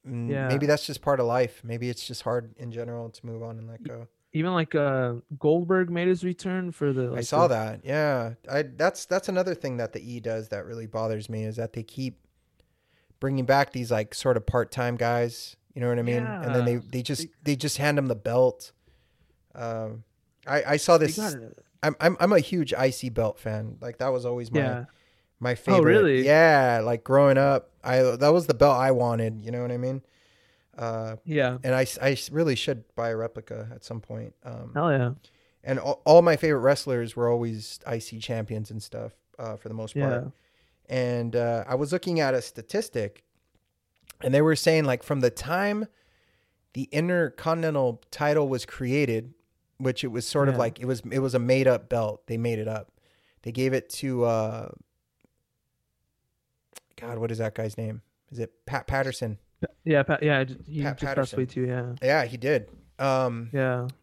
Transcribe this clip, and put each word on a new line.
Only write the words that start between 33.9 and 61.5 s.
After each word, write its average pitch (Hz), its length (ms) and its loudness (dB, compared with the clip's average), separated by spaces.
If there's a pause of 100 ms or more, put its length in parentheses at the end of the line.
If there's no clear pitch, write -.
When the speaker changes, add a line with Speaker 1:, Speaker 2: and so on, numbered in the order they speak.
Speaker 1:
point. 113 340 -14 (100)
Um, 120 300 -14
Speaker 2:
Hell 156 160 0
yeah. 127 200 2 (540)
Speaker 1:
and 135 140 -4
all, - 260 -4
all 160 180 12
my 165 140 6
favorite 147 240 2
wrestlers 123 560 2
were 120 140 2
always 117 560 -4
I 120 120 -4
C 113 200 -12
champions 110 520 -6
and 110 120 -10
stuff, 113 300 -12 (260)
uh, 113 180 -10
for 110 120 -16
the 113 60 -10
most 110 220 -10
part. 135 280 0
Speaker 2:
Yeah. 131 60 -12 (640)
Speaker 1:
And, 120 420 -2
uh, 117 300 0
I 127 100 -2
was 143 160 -2
looking 175 280 -2
at 135 140 2
a 123 80 0
statistic, 113 840 -8 (960)
and 131 120 2
they 147 80 6
were 156 140 4
saying, 160 280 4
like, 127 180 0
from 139 180 -4
the 123 100 4
time 202 560 -2 (880)
the 131 180 -8
Intercontinental 160 1160 0
title 147 380 2
was 127 180 -4
created, 127 640 -2 (460)
which 131 260 -2
it 131 40 -4
was 117 180 -6
sort 143 240 2
of 127 60 0
Speaker 2:
Yeah. - 20 0
Speaker 1:
like, 117 220 -2
it 123 40 -8
was, 123 160 -2 (100)
it 131 100 -2
was 131 140 -2
a 127 40 4
made 131 280 4
up 123 220 4
belt. 110 380 -2
They 117 100 -4
made 117 220 -2
it 107 100 -6
up. 110 240 -8 (500)
They 123 100 -8
gave 127 200 0
it 127 160 -2 (120)
to, 127 240 0
uh, 113 440 0 (2250)
God, 120 220 -10
what 117 120 -4
is 110 80 -6
that 110 160 -4
guy's 110 240 -6
name? 113 240 -6 (280)
Is 120 80 -14
it 113 140 -6 (140)
Pat 127 200 -6
Patterson? 131 520 -4 (240)
Speaker 2:
Pa-, 165 60 -6 (160)
yeah, 147 180 4
Pat, 151 200 0
yeah, 143 220 2
j-, 127 120 -10 (100)
he 151 160 -6
Speaker 1:
Pat 143 160 -4
Speaker 2:
just 139 160 -4
passed 135 180 -2
away 131 140 -2
Speaker 1:
Patterson. 127 180 -4